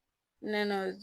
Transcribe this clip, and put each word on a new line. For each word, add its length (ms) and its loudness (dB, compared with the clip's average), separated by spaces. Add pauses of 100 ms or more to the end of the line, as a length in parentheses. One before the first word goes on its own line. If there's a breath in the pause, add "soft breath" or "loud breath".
(420)
నేను 340 2 (260)